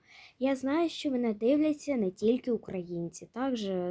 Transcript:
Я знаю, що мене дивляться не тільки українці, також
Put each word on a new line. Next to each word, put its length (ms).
Я 160
знаю, 340
що 220
мене 220
дивляться 640
не 160
тільки 400
українці, 840
також 280